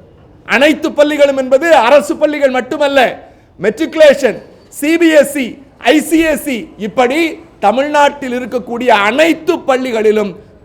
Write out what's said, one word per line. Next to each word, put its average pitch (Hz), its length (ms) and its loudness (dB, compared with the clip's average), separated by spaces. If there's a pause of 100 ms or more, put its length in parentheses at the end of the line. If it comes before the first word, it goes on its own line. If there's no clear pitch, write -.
(460)
அனைத்து 285 460 0
பள்ளிகளும் 285 460 2
என்பது 269 360 0
அரசு 277 420 2
பள்ளிகள் 294 340 0
மட்டுமல்ல, 254 720 0 (420)
மெட்ரிகுலேஷன், 262 800 0 (280)
சி 320 280 -2
பி 330 120 2
எஸ் 294 280 2
இ, 240 220 -8 (180)
ஐ 294 220 2
சி 311 200 0
எஸ் 302 300 -2
இ, 214 180 -6 (100)
இப்படி 254 640 -2 (200)
தமிழ்நாட்டில் 277 800 0
இருக்கக்கூடிய 240 480 -6
அனைத்து 254 720 2
பள்ளிகளிலும் 220 760 -2 (300)